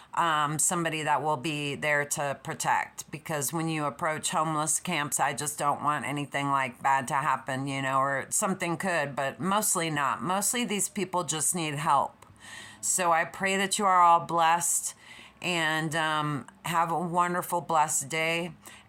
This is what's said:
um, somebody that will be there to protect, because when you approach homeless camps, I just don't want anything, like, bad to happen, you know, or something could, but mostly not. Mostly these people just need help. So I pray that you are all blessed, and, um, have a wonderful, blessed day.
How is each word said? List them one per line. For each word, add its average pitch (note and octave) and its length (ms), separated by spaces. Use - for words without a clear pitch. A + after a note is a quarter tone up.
um, D3+ 440
somebody D#3+ 440
that D3 200
will D3+ 140
be D3 380
there D3 300
to C#3+ 380
protect, - 680
because D3 420
when E3 160
you D#3 160
approach D3+ 460
homeless D#3 500
camps, D3 380
I C3+ 140
just D3 260
don't C#3+ 240
want C#3+ 240
anything, C#3+ 440
like, C3+ 320
bad C3+ 260
to D#3 60
happen, C3+ 520
you C3+ 160
know, C3+ 160
or C3+ 300
something F#3 480
could, D3+ 400
but C3+ 240
mostly F#3 500
not. C#3 320
Mostly G3 420
these G3 240
people F3+ 360
just D3+ 300
need D#3 200
help. C#3+ 520
So F3 320
I E3 120
pray F#3+ 320
that G3 220
you G#3 80
are F#3 160
all E3+ 180
blessed, E3 720
and, D#3+ 560
um, D3+ 500
have E3+ 240
a D#3+ 80
wonderful, F3 600
blessed D3+ 480
day. E3 440